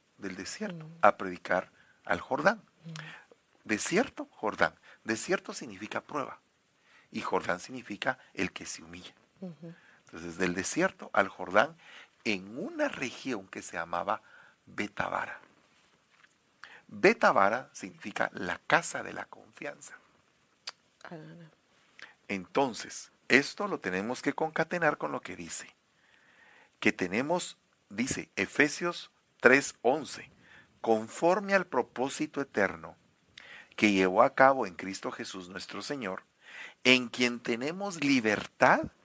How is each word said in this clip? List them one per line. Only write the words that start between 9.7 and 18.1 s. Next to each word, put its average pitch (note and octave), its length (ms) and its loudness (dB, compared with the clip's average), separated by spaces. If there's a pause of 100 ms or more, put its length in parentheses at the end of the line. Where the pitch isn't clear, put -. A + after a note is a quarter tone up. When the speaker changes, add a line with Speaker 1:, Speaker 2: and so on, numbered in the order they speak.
Speaker 1:
Entonces, E2+ 320 -12
del F2+ 180 2
desierto D3+ 580 -2
al G2 140 4
Jordán G#2 480 0 (480)
en G2+ 340 -4
una D4 300 -4
región A#2 640 -6
que - 120 -12
se - 160 -10
llamaba F2 440 -2 (440)
Betabara. - 760 -6 (1500)
Betabara B2+ 880 4
significa G#2 600 -6